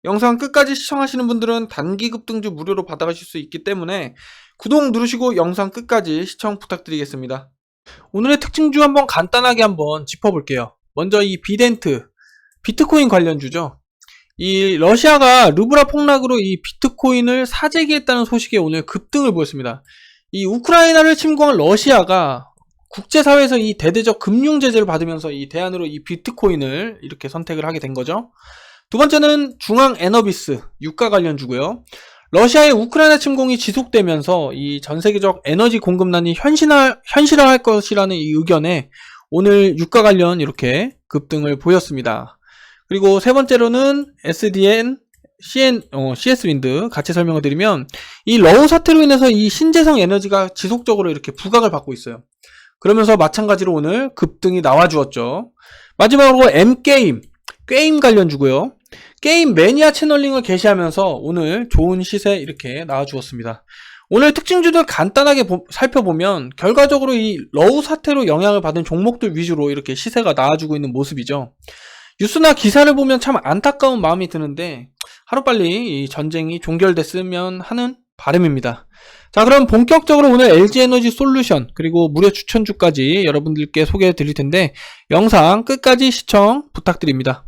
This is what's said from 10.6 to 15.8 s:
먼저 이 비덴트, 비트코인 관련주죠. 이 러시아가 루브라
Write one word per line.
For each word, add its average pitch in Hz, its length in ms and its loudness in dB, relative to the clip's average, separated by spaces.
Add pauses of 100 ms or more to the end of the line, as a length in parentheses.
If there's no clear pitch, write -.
먼저 196 280 -2
이 190 200 -6
비덴트, 208 640 -2 (560)
비트코인 285 480 0
관련주죠. 160 680 -2 (580)
이 190 380 -2
러시아가 247 720 6
루브라 233 360 4